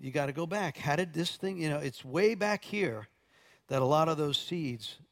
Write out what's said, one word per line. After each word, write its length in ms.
you 100
gotta 220
go 140
back. 300
How 200
did 180
this 220
thing, 220
you 100
know, 100
it's 260
way 300
back 300
here 420
that 120
a 40
lot 240
of 100
those 180
seeds 600